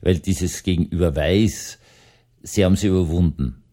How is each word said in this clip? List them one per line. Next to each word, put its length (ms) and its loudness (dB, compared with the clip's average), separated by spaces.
weil 180 2
dieses 440 -2
Gegenüber 520 0
weiß, 640 0
Sie 220 -2
haben 120 4
sie 100 -2
überwunden. 760 0